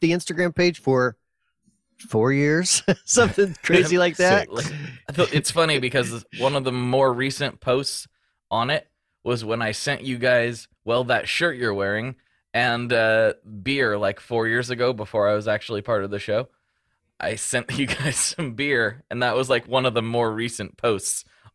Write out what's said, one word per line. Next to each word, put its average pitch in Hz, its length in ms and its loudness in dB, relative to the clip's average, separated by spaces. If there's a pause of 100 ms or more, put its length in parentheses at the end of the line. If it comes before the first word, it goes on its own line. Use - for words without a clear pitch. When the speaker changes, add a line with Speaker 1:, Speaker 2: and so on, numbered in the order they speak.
Speaker 1:
the 165 100 4
Instagram 175 420 -2
page 175 260 2
for 127 360 2 (960)
four 117 240 2
years, 151 500 2 (100)
<laughs> - 120 -6
something 202 540 2
Speaker 2:
<laughs> - 40 -20
Speaker 1:
crazy 175 340 4
like 175 200 2
that. 185 340 4
Speaker 2:
Like, 123 140 -4 (440)
I 139 40 -8
thought 175 200 0
it's - 180 0
funny 156 280 2
because 120 460 -2 (140)
one 135 160 2
of 135 100 -2
the 131 60 -2
more 127 420 2
recent 131 480 -4
posts 135 460 -2 (440)
on 117 180 0
it 151 180 -2 (360)
was 117 220 -2
when 113 160 -2
I 110 100 -2
sent 139 320 -4
you 127 140 -6
guys, 120 500 2 (160)
well, 120 220 0
that 120 240 0
shirt 165 280 -2
you're 117 160 -2
wearing 104 420 -4 (380)
and, 120 380 0
uh, 110 420 4 (300)
beer, 131 340 0
like, 101 220 -2
four 113 280 -2
years 120 220 0
ago 123 240 0
before 104 360 0
I 104 60 2
was 107 120 -4
actually 104 340 -4
part 104 220 -2
of 98 80 -6
the 101 80 -4
show. 113 300 -4 (680)
I 107 160 -4
sent 123 360 -6
<laughs> 135 60 -6
you 139 100 0
guys 139 300 -4
some 139 380 -4
beer, 123 540 0
and 120 140 -4
that 120 120 0
was, 131 140 0
like, 123 180 2
one 127 180 4
of 120 80 0
the 117 80 0
more 113 320 0
recent 113 440 -6
posts - 460 -2 (320)